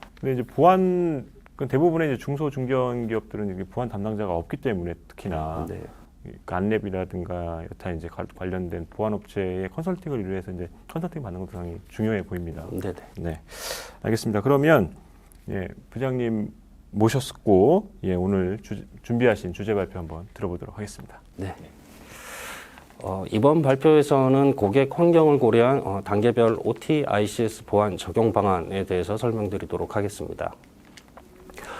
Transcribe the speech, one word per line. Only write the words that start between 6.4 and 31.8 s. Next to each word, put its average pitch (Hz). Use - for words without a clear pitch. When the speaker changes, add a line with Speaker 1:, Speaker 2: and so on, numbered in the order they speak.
Speaker 1:
그 -
안랩이라든가 90
여타 -
이제 82
관-, 90
관련된 90
보안 107
업체의 95
컨설팅을 160
위해서 92
이제 87
컨설팅 165
받는 90
것도 92
상당히 87
중요해 110
보입니다. 82
Speaker 2:
네, 92
네. -
Speaker 1:
네, 82
알겠습니다. 110
그러면, 139
예, 95
부장님 117
모셨고, 110
예, 92
오늘 95
주-, 101
준비하신 113
주제 104
발표 95
한번 82
들어보도록 90
하겠습니다. -
Speaker 2:
네. 95
어, 95
이번 143
발표에서는 139
고객 127
환경을 160
고려한, 120
어, 98
단계별 113
오티, 143
아이씨에스 107
보안 104
적용 113
방안에 95
대해서 92
설명드리도록 98
하겠습니다. 85